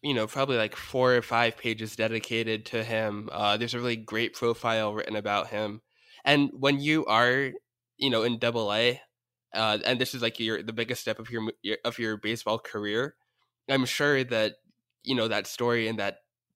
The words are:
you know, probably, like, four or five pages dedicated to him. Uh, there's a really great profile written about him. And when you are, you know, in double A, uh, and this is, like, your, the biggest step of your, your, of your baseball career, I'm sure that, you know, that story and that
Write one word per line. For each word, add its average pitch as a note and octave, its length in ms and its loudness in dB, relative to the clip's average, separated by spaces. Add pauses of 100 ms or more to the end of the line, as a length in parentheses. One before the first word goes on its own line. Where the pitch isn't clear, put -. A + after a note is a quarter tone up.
you C#3+ 140 0
know, A2 100 2
probably, C3+ 320 0
like, G#2+ 180 0
four B2+ 400 2
or A#2 60 4
five A#2 340 2
pages A2 400 -4
dedicated A2 720 -2
to A2+ 160 -2
him. A2 480 -2
Uh, G#2 260 2
there's A#2+ 180 -2
a - 20 -2
really A#2+ 180 0
great A2 380 -4
profile A2+ 580 0
written G#2+ 240 -4
about G#2 340 -2
him. G#2+ 320 -4 (440)
And C#3+ 280 4
when C#3 260 2
you D#3 260 2
are, B2 460 4 (460)
you C#3 120 0
know, A2+ 140 2
in A#2 160 0
double A#2 340 0
A, A#2+ 260 2 (540)
uh, G#2+ 320 2
and B2+ 160 2
this B2+ 140 -2
is, A#2+ 80 -4
like, A2+ 160 -2
your, A2 240 -2
the A2+ 100 -8
biggest A#2 260 -4
step A2 200 -4
of A2+ 100 -14
your, A2+ 220 -4 (100)
your, G#2 240 -4
of A#2+ 140 -4
your A2 180 -2
baseball A2 400 -2
career, A2 580 -4 (540)
I'm C3+ 160 4
sure C#3+ 380 2
that, A2 320 0 (480)
you C3 100 -2
know, A2+ 140 2
that G#2 180 -2
story A#2+ 420 0
and A2 120 -4
that G2+ 220 -4 (340)